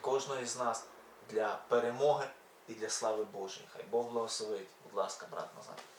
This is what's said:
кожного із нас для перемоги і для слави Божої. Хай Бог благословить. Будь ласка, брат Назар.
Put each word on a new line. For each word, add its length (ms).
кожного 400
із 160
нас 260
для 380
перемоги 600
і 60
для 160
слави 340
Божої. 500
Хай 180
Бог 140
благословить. 640
Будь 140
ласка, 340
брат 160
Назар. 180